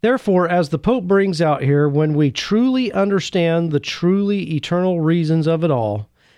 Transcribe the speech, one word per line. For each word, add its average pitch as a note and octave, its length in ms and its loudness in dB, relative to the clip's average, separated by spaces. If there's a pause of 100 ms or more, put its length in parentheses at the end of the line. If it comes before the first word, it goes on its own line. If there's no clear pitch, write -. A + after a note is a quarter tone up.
Therefore, G3+ 460 2
as F3 200 0
the D#3+ 100 -4
Pope A#3 240 0
brings F#3+ 400 0
out D3 180 0
here, C#3+ 260 2
when D3+ 280 0
we D3 160 2
truly B3 600 0
understand F3 760 0
the D3 100 0
truly F#3+ 760 -2
eternal F3 440 -2
reasons D#3+ 460 0
of E3 180 0
it E3+ 60 0
all, G#2+ 400 -2 (280)